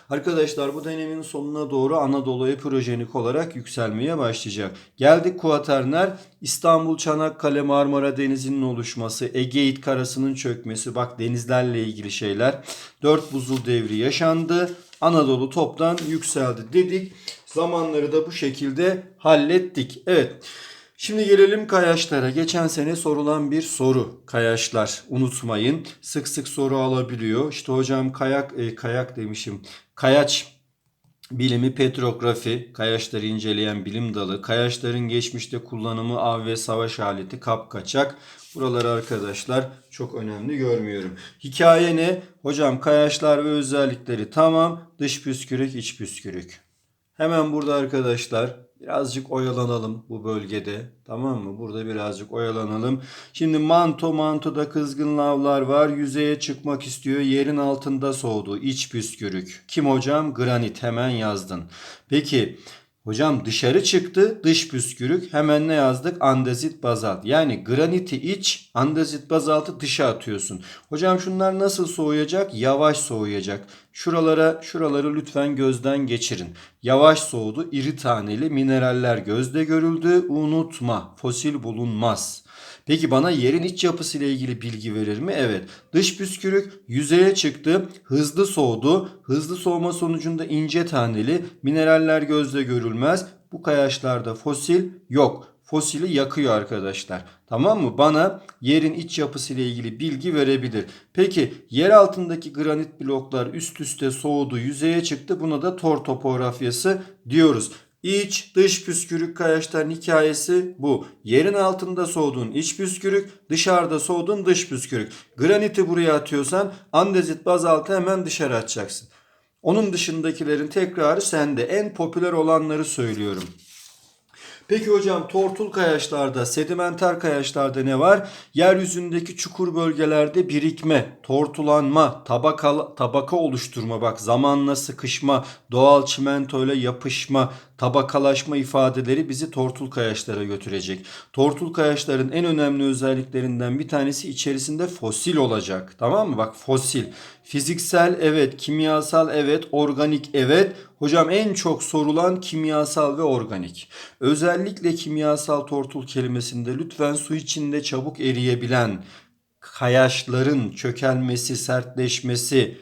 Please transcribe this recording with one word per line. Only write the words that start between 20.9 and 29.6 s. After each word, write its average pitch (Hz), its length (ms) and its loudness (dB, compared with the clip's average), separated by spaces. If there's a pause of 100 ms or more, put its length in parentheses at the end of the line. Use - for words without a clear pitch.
Şimdi 214 280 -2
gelelim 202 420 6
kayaçlara. 165 640 4
Geçen 165 360 0
sene 160 300 -2
sorulan 147 540 0
bir 156 120 2
soru 131 640 0
kayaçlar. 113 800 0
Unutmayın. 123 800 -2 (140)
Sık - 280 -8
sık - 200 -8
soru 135 280 -2
alabiliyor. 127 760 -2
İşte - 200 -8
hocam 131 400 0
kayak, 139 460 -2
e, 117 160 -4
kayak 123 420 -4
demişim. 107 440 -10 (340)